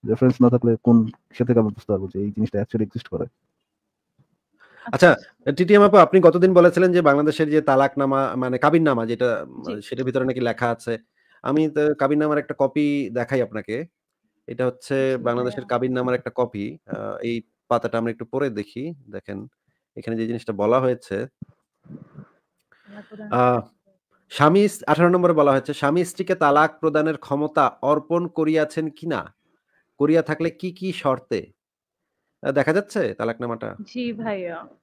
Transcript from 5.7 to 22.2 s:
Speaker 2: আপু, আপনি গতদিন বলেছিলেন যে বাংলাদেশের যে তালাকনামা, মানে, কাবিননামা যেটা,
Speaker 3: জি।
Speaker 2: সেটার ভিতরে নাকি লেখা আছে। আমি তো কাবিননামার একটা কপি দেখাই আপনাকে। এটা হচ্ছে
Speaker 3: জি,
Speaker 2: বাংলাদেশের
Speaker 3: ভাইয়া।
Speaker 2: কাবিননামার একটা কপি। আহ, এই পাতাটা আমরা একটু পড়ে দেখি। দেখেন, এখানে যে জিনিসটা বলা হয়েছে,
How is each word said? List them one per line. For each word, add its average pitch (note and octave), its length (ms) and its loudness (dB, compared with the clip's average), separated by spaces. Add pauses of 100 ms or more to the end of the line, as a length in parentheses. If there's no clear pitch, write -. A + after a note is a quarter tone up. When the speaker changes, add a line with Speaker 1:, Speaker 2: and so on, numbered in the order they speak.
Speaker 2:
আপু, G3+ 140 6
আপনি F#3 240 8
গতদিন F3 340 6
বলেছিলেন F3 380 6
যে F3 100 2
বাংলাদেশের D3+ 480 2
যে D3+ 120 2
তালাকনামা, C3+ 760 0
মানে, B2+ 220 -4
কাবিননামা D3 480 2
যেটা, A#2 400 -4 (200)
Speaker 3:
জি। G#2 160 -10
Speaker 2:
সেটার B2 220 -8
ভিতরে B2+ 200 -2
নাকি B2+ 160 -4
লেখা A#2 300 -2
আছে। A2+ 280 -8 (440)
আমি D3+ 280 0
তো D3+ 240 0
কাবিননামার D3 440 0
একটা C#3+ 200 -8
কপি C#3+ 540 -2
দেখাই B2 300 -2
আপনাকে। G#2+ 440 -8 (600)
এটা B2+ 200 -6
হচ্ছে C3+ 520 -2
Speaker 3:
জি, A#2+ 60 -10
Speaker 2:
বাংলাদেশের B2 360 -4
Speaker 3:
ভাইয়া। A2+ 80 -16
Speaker 2:
কাবিননামার B2+ 460 -2
একটা B2 200 -6
কপি। A#2+ 520 -6
আহ, G#2+ 300 -10
এই A#2 260 -6 (260)
পাতাটা A#2 300 -2
আমরা A#2 120 -4
একটু A#2 140 -12
পড়ে C3+ 260 -6
দেখি। B2 440 -12 (140)
দেখেন, G2+ 380 -14 (500)
এখানে A2+ 200 -8
যে A2+ 100 -4
জিনিসটা A2+ 260 -8
বলা G#2+ 280 2
হয়েছে, B2 460 -4 (1600)